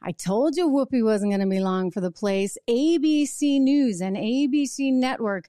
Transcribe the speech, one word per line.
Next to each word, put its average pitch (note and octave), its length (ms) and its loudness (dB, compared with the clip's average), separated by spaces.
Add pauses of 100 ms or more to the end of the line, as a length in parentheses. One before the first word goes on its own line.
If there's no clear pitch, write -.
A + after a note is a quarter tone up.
I F3 100 -8
told B3+ 460 -2
you F4 100 0
Whoopi C4+ 340 0
wasn't G#3 300 2
gonna G3 160 0
be F#3+ 140 0
long F#3 280 0
for F#3+ 120 -6
the F3+ 100 -2
place. G3 460 -4 (100)
A D4 300 2
B D4+ 280 2
C C#4 340 0
News C4 420 2
and F#3+ 160 -2
A C4 300 0
B C#4 180 0
C C4+ 260 -2
Network, A#3+ 580 -2